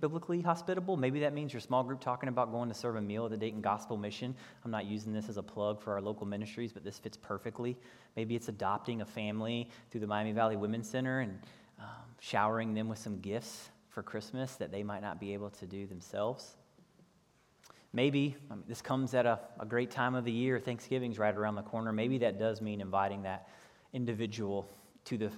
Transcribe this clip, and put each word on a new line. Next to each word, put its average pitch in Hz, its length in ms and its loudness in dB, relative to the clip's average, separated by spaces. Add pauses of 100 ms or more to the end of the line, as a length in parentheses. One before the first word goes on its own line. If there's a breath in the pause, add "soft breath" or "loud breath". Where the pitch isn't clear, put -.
biblically 165 400 2
hospitable. 180 560 2
Maybe 135 240 4
that 147 140 4
means 147 180 -2
your 120 80 -4
small 127 220 4
group 131 180 -4
talking 127 280 0
about 120 240 2
going 120 160 0
to 110 60 -2
serve 117 220 0
a 110 40 0
meal 104 240 0
at 113 80 -2
the 110 40 0
Dayton 107 240 -2
Gospel 104 360 2
Mission. 104 380 -4 (300 loud breath)
I'm 120 60 -4
not 107 160 0
using 107 260 -2
this 107 160 -2
as 104 80 -6
a 98 60 -2
plug 104 380 0
for 107 120 -2
our 101 80 0
local 104 260 -4
ministries, 107 460 -4
but 101 120 -14
this 98 140 -8
fits - 180 -10
perfectly. 120 600 -4 (400 loud breath)
Maybe 113 180 0
it's 113 140 -2
adopting 104 540 0
a 104 40 -4
family 110 600 -2 (220 loud breath)
through 117 100 -4
the 107 60 0
Miami 107 260 2
Valley 110 240 4
Women's 107 320 0
Center 131 320 0
and, 98 180 -2 (420 loud breath)
um, - 60 -12 (340)
showering 110 540 2
them 110 140 2
with 107 100 -2
some 101 220 -4
gifts - 500 -4 (180)
for - 140 -8
Christmas 127 540 -4
that 82 140 -4
they 101 140 -2
might 101 180 -4
not 101 160 -4
be 101 140 -4
able 101 180 -4
to - 160 -12
do 98 200 -6
themselves. 101 720 -2 (1400 loud breath)
Maybe, 139 440 4 (120)
I 110 60 -10
mean, 101 140 -10
this 117 140 -8
comes 131 320 2
at 123 120 8
a, 113 140 6 (180)
a 110 80 -6
great 120 240 2
time 127 240 2
of 123 100 2
the 120 60 2
year. 123 300 4
Thanksgiving's 120 580 -2
right 107 160 6
around 104 220 2
the 101 60 -4
corner. 113 280 -2
Maybe 117 280 2
that 107 200 2
does 110 220 2
mean 107 200 -2
inviting 98 420 2
that 95 260 -4 (440 loud breath)
individual 107 800 -2 (360)
to 120 100 -2
the, 104 220 0